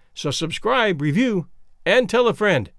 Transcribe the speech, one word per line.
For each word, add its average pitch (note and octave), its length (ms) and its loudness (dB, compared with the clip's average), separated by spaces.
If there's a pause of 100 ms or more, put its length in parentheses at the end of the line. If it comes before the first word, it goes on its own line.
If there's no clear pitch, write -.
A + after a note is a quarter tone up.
(140)
So - 160 -6
subscribe, G#3 680 -2
review, F3+ 480 0 (380)
and A3 220 2
tell A#3+ 200 2
a G#3 60 0
friend. E3 440 0